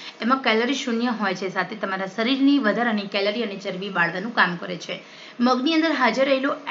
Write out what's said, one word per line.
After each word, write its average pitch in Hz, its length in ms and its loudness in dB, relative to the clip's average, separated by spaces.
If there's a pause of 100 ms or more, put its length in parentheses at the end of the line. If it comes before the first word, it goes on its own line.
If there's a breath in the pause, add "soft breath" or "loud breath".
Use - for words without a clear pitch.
(220 loud breath)
એમાં 240 160 2
કેલરી 240 380 2
શૂન્ય 240 320 -2
હોય 214 280 -2
છે, 185 180 -6
સાથે 190 220 -4
તમારા 190 300 -4
શરીરની 269 540 4
વધારાની 214 420 2
કેલરી 208 420 -2
અને 202 120 -4
ચરબી 190 340 -6
બાળવાનું 185 460 -2
કામ 180 200 2
કરે 175 220 -8
છે. 185 260 -10 (360 loud breath)
મગની 254 340 2
અંદર 320 180 4
હાજર 262 340 2
રહેલું 277 300 2 (160)